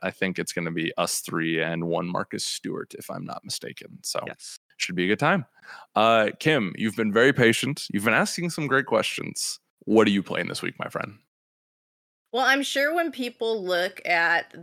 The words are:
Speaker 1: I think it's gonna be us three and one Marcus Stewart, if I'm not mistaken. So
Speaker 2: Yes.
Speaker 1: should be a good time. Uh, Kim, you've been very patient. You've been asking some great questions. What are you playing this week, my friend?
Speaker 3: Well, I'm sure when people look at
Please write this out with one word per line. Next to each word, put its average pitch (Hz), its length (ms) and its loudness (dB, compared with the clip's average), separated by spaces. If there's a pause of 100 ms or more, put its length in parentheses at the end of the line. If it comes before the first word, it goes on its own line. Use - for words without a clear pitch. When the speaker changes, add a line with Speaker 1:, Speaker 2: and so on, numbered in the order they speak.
Speaker 1:
I 92 80 -2
think 92 300 -4
it's - 120 -6
gonna 82 200 -4
be 82 260 -4
us 87 220 0
three 82 420 -2
and 82 220 -2
one 85 240 -2
Marcus 101 360 -4
Stewart, - 540 -8
if - 100 -14
I'm 92 160 -8
not - 200 -12
mistaken. - 580 -12
So - 240 -6
Speaker 2:
Yes. - 300 -14 (200)
Speaker 1:
should - 200 -4
be 90 80 2
a - 20 2
good 107 140 2
time. 160 260 2 (480)
Uh, 110 360 6 (100)
Kim, 135 360 2
you've 104 200 -2
been 110 160 0
very 123 200 6
patient. 123 600 2
You've 101 120 -2
been 113 80 4
asking 175 380 0
some 156 160 -4
great 135 200 2
questions. - 720 -2 (240)
What 107 240 6
are - 20 4
you 98 140 2
playing 87 240 -4
this - 140 -8
week, - 180 -6
my - 80 -6
friend? - 300 -8 (1120)
Speaker 3:
Well, 254 120 2
I'm 269 200 4
sure 285 280 0
when 330 200 0
people 226 520 -4
look 180 420 0
at 170 460 2 (100)